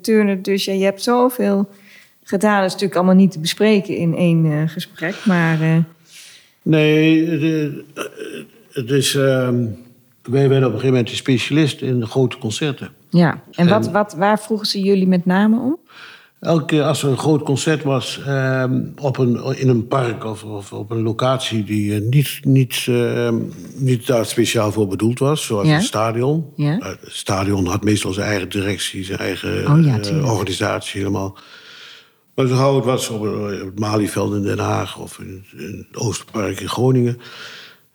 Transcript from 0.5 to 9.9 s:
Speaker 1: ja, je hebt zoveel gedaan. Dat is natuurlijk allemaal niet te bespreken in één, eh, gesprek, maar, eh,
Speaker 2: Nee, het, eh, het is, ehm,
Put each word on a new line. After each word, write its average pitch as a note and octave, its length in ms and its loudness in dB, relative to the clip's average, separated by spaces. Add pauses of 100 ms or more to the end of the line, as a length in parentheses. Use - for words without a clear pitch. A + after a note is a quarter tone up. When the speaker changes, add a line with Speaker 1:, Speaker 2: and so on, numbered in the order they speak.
Speaker 1:
ja, G3 80 -2
je F#3+ 100 0
hebt G3 200 0
zoveel A#3 680 2 (540)
gedaan. G#3 340 0
Dat G3 80 2
is F#3 60 0
natuurlijk G3 280 -4
allemaal F#3 160 6
niet F#3+ 160 6
te D#3+ 80 -8
bespreken G3+ 580 0
in E3 180 0
één, E3 300 2
eh, D#3 240 0
gesprek, E3+ 460 -8 (100)
maar, E3 360 2
eh, D#3+ 140 4 (840)
Speaker 2:
Nee, D#3 680 4
het, D3+ 140 -2
eh, D#3 600 -4 (680)
het A#2+ 200 -6
is, C#3 240 2
ehm, C3 500 2 (560)